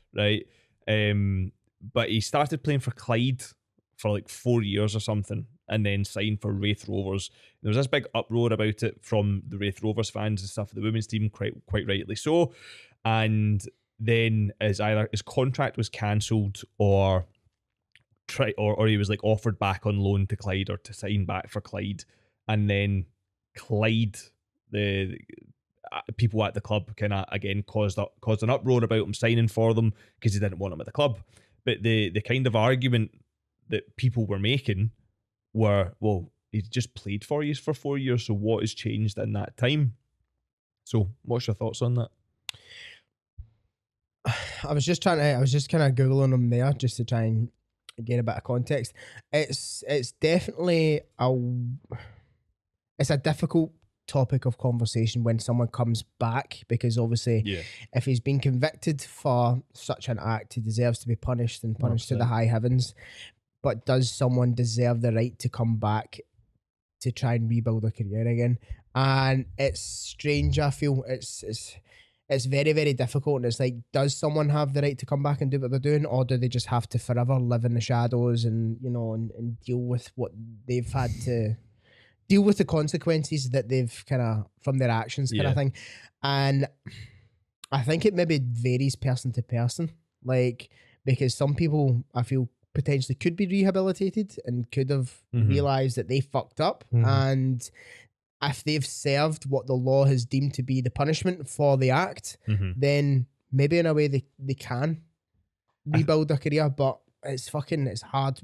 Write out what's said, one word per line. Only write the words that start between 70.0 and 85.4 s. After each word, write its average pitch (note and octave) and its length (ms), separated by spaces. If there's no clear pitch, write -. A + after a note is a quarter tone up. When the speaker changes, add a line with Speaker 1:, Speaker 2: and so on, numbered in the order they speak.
Speaker 2:
I D3 100
feel. C#3 380
It's, - 360
it's, - 320
it's C3+ 160
very, C#3 260
very D3+ 220
difficult. C3+ 440
And B2 80
it's A#2 140
like, B2+ 160
does C#3 240
someone D3+ 340
have D3 240
the C#3+ 80
right C#3+ 160
to - 80
come C#3 160
back C#3+ 200
and C3+ 100
do C#3 80
what B2+ 120
they're C3+ 80
doing? D3 260
Or C3 180
do B2+ 140
they B2 100
just A#2+ 200
have A#2+ 220
to A#2+ 100
forever B2 400
live A#2+ 260
in A#2+ 80
the A#2 80
shadows A#2+ 640
and, A2+ 360
you B2+ 80
know, A#2 240
and, A2+ 180
and A#2 280
deal B2 220
with B2 340
what B2 160
they've B2 260
had B2+ 200
to, A2+ 320
deal G3 140
with G3+ 160
the G#3+ 60
consequences D#3 840
that A#2+ 180
they've B2+ 380
kinda, A2+ 380
from C3+ 160
their C3 120
actions A#2 420
kinda A2 180